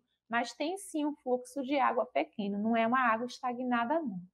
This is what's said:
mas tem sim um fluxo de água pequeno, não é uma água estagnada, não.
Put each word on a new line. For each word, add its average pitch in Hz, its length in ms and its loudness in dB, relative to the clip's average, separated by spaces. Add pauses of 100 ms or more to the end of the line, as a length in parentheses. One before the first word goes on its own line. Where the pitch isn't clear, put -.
(300)
mas 233 240 0
tem 330 240 -2
sim 302 280 -4
um 294 100 -2
fluxo 254 480 -2
de 277 160 2
água 233 260 2
pequeno, 202 540 -2
não 226 160 2
é 226 100 4
uma 240 140 2
água 233 260 2
estagnada, 247 760 -2
não. 196 200 -6 (120)